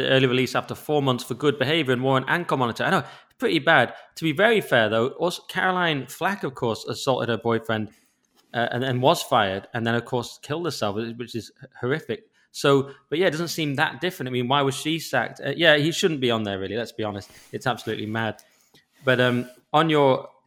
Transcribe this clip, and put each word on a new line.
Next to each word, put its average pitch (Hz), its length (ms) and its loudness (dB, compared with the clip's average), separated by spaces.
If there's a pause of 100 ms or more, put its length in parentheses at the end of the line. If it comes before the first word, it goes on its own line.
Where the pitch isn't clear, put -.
early 135 200 6
release 123 260 0
after 127 220 -4
four 151 260 -2
months 127 220 0
for - 100 -8
good 139 240 0
behaviour 131 360 0
and 123 100 0
wore 131 140 4
an 127 100 0
ankle 165 300 0
monitor. 117 260 -2
I 139 80 0
know, 160 120 2 (360)
pretty 196 180 0
bad. 139 380 4 (200)
To - 80 -10
be 156 100 0
very 202 280 4
fair, 117 260 4
though, 113 200 2
also, 175 420 -4
Caroline 180 560 0
Flack, 190 380 -4
of 139 100 -6
course, 113 320 -4
assaulted 123 440 -2
her 113 80 0
boyfriend, 113 520 -2 (640)
uh, 117 180 0
and, 123 120 -4
and 123 180 -2
was 165 220 4
fired, 98 500 2
and 113 120 -4
then, 117 100 0
of 117 100 -2
course, - 380 -6
killed 165 220 -6
herself, 110 300 -4 (220)
which 120 180 -12
is 107 160 -8 (300)
horrific. 123 480 -6 (220)
So, 139 400 2 (180)
but 151 80 -2
yeah, 185 100 2
it 156 40 4
doesn't 160 180 -4
seem 147 260 -4
that 143 240 -2
different. 175 300 -6
I - 20 -6
mean, 123 160 -2
why 139 140 4
was 135 140 0
she 156 240 -4
sacked? - 440 -4
Uh, 139 140 -2
yeah, 160 180 6
he 151 160 2
shouldn't 160 300 0
be 123 80 2
on 110 140 2
there, 101 160 -4
really, 95 180 -4
let's 113 160 -8
be 110 100 -6
honest. 104 260 -8 (220)
It's 117 160 -6
absolutely 110 380 -4
mad. 110 360 -4 (640)
But, 127 160 2
um, 120 300 2 (240)
on 160 160 4
your 143 400 4 (180)